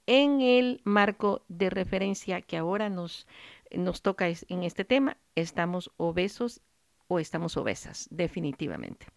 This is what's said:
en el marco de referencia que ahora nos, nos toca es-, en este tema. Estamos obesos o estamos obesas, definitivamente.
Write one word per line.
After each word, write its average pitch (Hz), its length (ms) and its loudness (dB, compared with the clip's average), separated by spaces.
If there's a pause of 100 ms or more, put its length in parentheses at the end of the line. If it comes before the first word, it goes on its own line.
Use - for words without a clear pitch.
en 277 340 6
el 247 440 4
marco 202 640 2
de 185 200 0
referencia 190 720 -2
que - 160 -8
ahora 196 320 -2
nos, 175 380 -8 (440)
nos 180 320 -4
toca 185 260 0
es-, 170 200 -6
en 180 160 -6
este 180 200 -4
tema. 269 340 2 (180)
Estamos 175 640 -2
obesos 180 640 -2 (460)
o 180 120 2
estamos 165 360 -4
obesas, - 540 -6
definitivamente. 156 960 -6 (100)